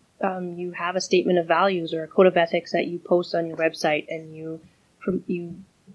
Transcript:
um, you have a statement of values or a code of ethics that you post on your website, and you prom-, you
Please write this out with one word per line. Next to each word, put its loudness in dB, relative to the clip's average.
um, -4
you -6
have -4
a -2
statement 2
of 0
values 2
or -4
a -12
code 6
of 4
ethics 0
that 0
you -6
post 0
on -2
your -10
website, -2
and -10
you -10
prom-, -2
you -4